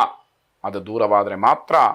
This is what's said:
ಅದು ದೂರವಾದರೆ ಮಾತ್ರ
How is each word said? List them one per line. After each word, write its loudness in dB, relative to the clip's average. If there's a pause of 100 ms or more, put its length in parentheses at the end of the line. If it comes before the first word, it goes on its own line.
(640)
ಅದು -8
ದೂರವಾದರೆ 0
ಮಾತ್ರ 0 (200)